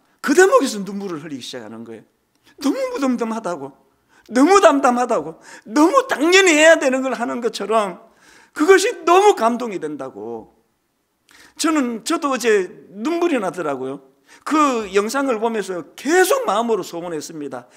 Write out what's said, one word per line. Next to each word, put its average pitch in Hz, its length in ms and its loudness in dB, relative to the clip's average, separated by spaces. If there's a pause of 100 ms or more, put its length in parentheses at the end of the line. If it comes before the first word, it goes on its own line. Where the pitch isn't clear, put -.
(220)
그 - 120 0
대목에서 349 460 4
눈물을 196 440 -10
흘리기 143 180 -14
시작하는 113 420 -14
거예요. 113 200 -16 (580)
너무 302 160 -2 (160)
무덤덤하다고, 220 840 -6 (520)
너무 302 320 6
담담하다고, 240 800 2 (240)
너무 320 420 2
당연히 359 460 4
해야 320 260 6
되는 262 220 0
걸 262 120 -4
하는 240 280 -6
것처럼 208 600 -4 (520)
그것이 381 520 2
너무 381 300 6
감동이 226 440 -4
된다고. 117 760 -12 (1000)
저는, 262 480 -2
저도 311 260 -2
어제 214 580 0
눈물이 294 500 -2
나더라고요. 143 600 -6 (420)
그 254 500 0
영상을 233 460 -2
보면서 202 560 -6
계속 370 500 0
마음으로 220 380 -2
소원했습니다. 156 920 -10